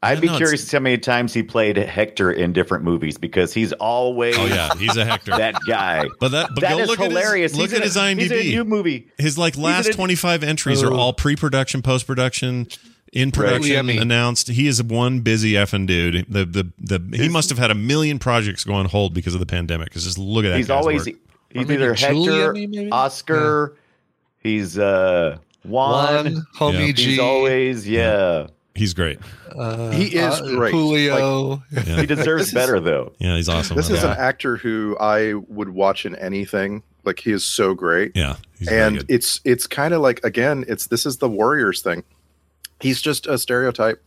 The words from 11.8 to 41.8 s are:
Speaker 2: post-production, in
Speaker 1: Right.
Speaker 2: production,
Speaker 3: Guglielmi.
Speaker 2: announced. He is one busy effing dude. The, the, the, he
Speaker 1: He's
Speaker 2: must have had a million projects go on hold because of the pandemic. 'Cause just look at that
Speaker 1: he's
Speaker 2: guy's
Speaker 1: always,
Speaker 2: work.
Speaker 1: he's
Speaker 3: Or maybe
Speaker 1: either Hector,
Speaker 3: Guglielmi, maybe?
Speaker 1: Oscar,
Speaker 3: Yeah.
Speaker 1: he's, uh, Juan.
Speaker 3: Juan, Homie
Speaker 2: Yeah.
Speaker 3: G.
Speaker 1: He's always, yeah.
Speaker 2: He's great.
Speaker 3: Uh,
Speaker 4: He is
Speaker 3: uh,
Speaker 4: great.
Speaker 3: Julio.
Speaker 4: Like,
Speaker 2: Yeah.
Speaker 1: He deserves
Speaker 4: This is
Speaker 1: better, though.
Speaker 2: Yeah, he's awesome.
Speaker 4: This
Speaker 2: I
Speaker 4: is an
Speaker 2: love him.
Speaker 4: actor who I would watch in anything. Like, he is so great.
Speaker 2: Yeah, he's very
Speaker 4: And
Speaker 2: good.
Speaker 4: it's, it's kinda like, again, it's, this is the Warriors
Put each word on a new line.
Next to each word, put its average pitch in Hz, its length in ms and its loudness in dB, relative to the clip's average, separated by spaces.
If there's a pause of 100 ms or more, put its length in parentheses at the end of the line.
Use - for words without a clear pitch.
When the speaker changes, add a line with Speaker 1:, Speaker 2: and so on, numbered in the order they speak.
Speaker 2:
post-production, 127 880 -2 (480)
in 131 140 2
Speaker 1:
Right. 131 60 -4
Speaker 2:
production, 139 520 2
Speaker 3:
Guglielmi. 120 160 0
Speaker 2:
announced. 120 460 2
He 123 180 2
is 123 160 2
one 120 380 0
busy 110 320 2
effing 101 340 2
dude. 87 420 2
The, 101 160 0
the, 87 260 -2 (280)
the, 90 180 -6
he 110 60 0
Speaker 1:
He's 156 100 2
Speaker 2:
must 160 160 0
have 123 100 -2
had 120 120 2
a 107 40 4
million 143 440 0
projects 113 460 0
go 101 100 -2
on 98 120 2
hold 98 280 0
because 87 200 -2
of 90 60 0
the 90 60 -2
pandemic. 82 460 -4
'Cause 82 120 -8
just 90 140 -6
look 104 260 0
at 101 40 2
that 90 80 2
Speaker 1:
he's 104 100 0
Speaker 2:
guy's 135 160 2
Speaker 1:
always, 156 240 0
Speaker 2:
work. 117 100 -10 (340)
Speaker 1:
he's 127 120 -4
Speaker 3:
Or 131 40 -2
maybe 147 80 0
Speaker 1:
either 131 200 2
Hector, 139 200 2
Speaker 3:
Guglielmi, 160 520 0
maybe? 208 240 -6
Speaker 1:
Oscar, 147 840 0 (720)
Speaker 3:
Yeah. 110 60 0
Speaker 1:
he's, 98 280 -2
uh, 92 600 2 (240)
Juan. 143 600 0
Speaker 3:
Juan, 160 220 -4 (120)
Homie 147 300 2
Speaker 2:
Yeah. 147 40 0
Speaker 3:
G. 123 180 0
Speaker 1:
He's 135 100 2
always, 131 680 0
yeah. 101 600 2 (260)
Speaker 2:
He's 98 200 0
great. 80 260 -2 (360)
Speaker 3:
Uh, 113 360 -6
Speaker 4:
He 180 140 2
is 165 340 0
Speaker 3:
uh, 143 60 -8 (100)
Speaker 4:
great. 120 160 2
Speaker 3:
Julio. 139 1000 2
Speaker 4:
Like, 127 160 -4
Speaker 2:
Yeah. 87 140 0
Speaker 1:
He 147 60 2
deserves 151 360 0
Speaker 4:
This 190 60 -2
is - 60 -8
Speaker 1:
better, 123 260 2
though. 78 400 0
Speaker 2:
Yeah, 90 160 0
he's 85 120 0
awesome. 82 280 0
Speaker 4:
This 160 140 0
Speaker 2:
I - 40 2
Speaker 4:
is 82 80 0
an - 60 2
Speaker 2:
love 101 100 -2
him. 131 60 -2
Speaker 4:
actor 131 320 -2
who 110 420 -4
I 107 360 2
would 101 340 -8
watch 95 360 0
in 90 120 -8
anything. 98 680 -4 (220)
Like, 95 160 -2
he 117 100 -2
is 101 140 0
so 98 300 2
great. 90 420 0
Speaker 2:
Yeah, 71 180 0 (240)
he's 92 100 -6
very 110 140 2
Speaker 4:
And 107 140 4
Speaker 2:
good. 69 120 -8
Speaker 4:
it's, - 360 0
it's 123 240 2
kinda 160 320 0
like, 131 240 2
again, 123 420 0
it's, 110 220 -6
this - 180 -2
is 131 120 -6
the 135 100 0
Warriors 110 540 2